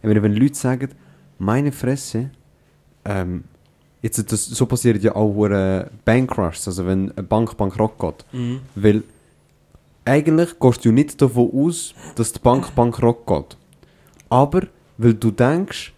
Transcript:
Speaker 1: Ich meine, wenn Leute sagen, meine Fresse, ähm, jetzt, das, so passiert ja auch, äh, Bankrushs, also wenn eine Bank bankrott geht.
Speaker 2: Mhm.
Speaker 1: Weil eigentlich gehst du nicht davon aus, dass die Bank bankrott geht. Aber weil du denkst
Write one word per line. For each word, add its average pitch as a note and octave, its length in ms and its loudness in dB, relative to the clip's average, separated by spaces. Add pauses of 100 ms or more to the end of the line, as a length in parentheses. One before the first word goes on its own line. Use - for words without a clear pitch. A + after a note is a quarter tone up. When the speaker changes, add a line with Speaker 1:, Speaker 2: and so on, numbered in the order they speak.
Speaker 1:
Ich A2 40 -4
meine, G#2+ 160 4
wenn G#2 120 2
Leute C#3 200 2
sagen, C3 360 -4 (480)
meine C3 340 0
Fresse, C3+ 580 -6 (760)
ähm, F2+ 380 -4 (580)
jetzt, A2 280 -4
das, G#2+ 140 -2
so A#2+ 220 -2
passiert A#2 360 0
ja G#2+ 140 2
auch, G#2 300 2
äh, F#2+ 400 0 (180)
Bankrushs, A2 640 0
also F2+ 180 -4
wenn F#2+ 260 0
eine G2 140 -10
Bank A2 300 0
bankrott G#2+ 420 -2
geht. - 340 -8
Speaker 2:
Mhm. B2 280 -6 (160)
Speaker 1:
Weil G#2 260 4 (1000)
eigentlich D#3 560 0
gehst B2+ 240 2
du A#2 80 4
nicht D3 280 0
davon A#2+ 340 2
aus, D#3+ 400 -2 (200)
dass A2+ 180 -4
die - 60 -12
Bank B2+ 360 0
bankrott A#2 520 0
geht. D2+ 300 -4 (720)
Aber C#3+ 340 2 (360)
weil A#2 160 6
du A2 160 0
denkst D3 680 -2